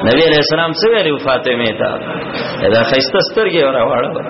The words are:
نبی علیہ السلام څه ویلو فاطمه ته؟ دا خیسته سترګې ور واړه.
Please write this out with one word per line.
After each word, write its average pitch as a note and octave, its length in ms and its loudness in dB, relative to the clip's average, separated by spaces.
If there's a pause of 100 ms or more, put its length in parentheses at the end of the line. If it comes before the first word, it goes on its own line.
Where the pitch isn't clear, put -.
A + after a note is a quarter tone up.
نبی C3 200 4
علیہ D3+ 180 4
السلام D#3+ 280 0
څه G3 220 -2
ویلو D#3+ 220 0 (100)
فاطمه A#2+ 520 0
ته؟ G#2+ 120 0 (840)
دا A#2 80 4
خیسته C3 360 0 (100)
سترګې F#3 360 0
ور C3 120 2 (120)
واړه. C3+ 220 0 (200)